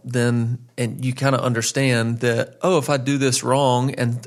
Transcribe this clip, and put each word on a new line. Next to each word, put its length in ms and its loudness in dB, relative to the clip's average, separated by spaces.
then, 540 0
and 260 -4
you 80 -2
kinda 280 0
understand 800 0
that, 420 0
oh, 160 4
if 100 -2
I 80 2
do 220 -2
this 260 0
wrong 500 2
and 320 -4